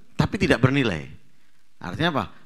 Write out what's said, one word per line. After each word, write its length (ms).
tapi 240
tidak 240
bernilai. 400
Artinya 400
apa? 80